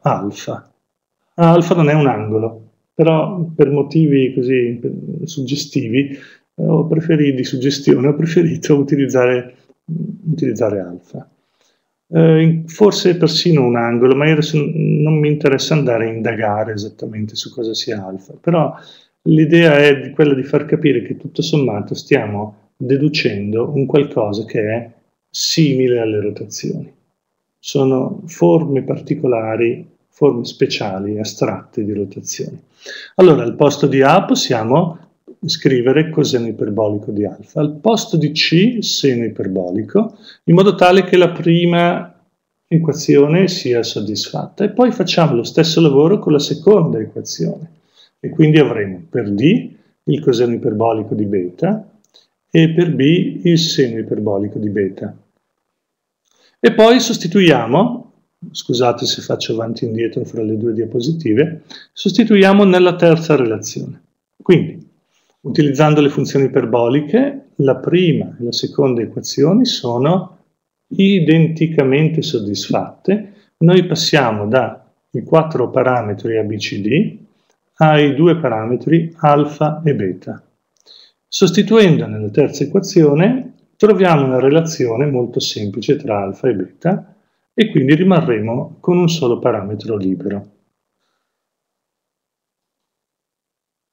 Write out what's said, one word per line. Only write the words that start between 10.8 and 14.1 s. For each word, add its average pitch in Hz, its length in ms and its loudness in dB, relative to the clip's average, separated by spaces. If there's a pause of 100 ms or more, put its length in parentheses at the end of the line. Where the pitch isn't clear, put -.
Eh, 165 340 4
in-, 165 260 0
forse 185 500 2
persino 160 480 2
un 120 100 0
angolo, 120 400 2